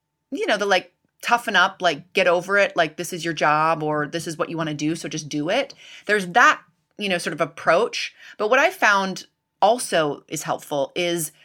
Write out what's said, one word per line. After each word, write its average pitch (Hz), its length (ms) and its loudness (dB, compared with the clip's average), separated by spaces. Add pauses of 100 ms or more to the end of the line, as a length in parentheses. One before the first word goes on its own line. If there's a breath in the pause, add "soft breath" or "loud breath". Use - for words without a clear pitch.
(320)
you 392 160 -4
know, 233 100 0
the, 202 80 -2
like, 185 260 0 (300)
toughen 233 340 0
up, 185 260 2
like, 165 320 -2
get 185 140 4
over 180 280 0
it, 196 200 2
like, 160 220 0
this 175 140 -8
is 165 140 -8
your 165 80 -4
job 156 480 2
or 151 240 -2
this 156 220 -6
is 160 100 -8
what - 100 -2
you 165 100 -8
wanna 156 180 -4
do, 151 200 -2
so 160 140 -10
just 151 180 -10
do 147 220 -4
it. 269 240 -2 (320 loud breath)
There's 202 220 0
that, 247 340 4 (380)
you 208 100 -4
know, 180 80 0
sort 175 160 -6
of 156 80 -4
approach. 170 720 0 (240 loud breath)
But 214 140 0
what 262 80 4
I 311 100 4
found 196 560 0 (340)
also 190 680 2
is 156 160 -10
helpful 143 520 -4
is 175 360 -2 (140 soft breath)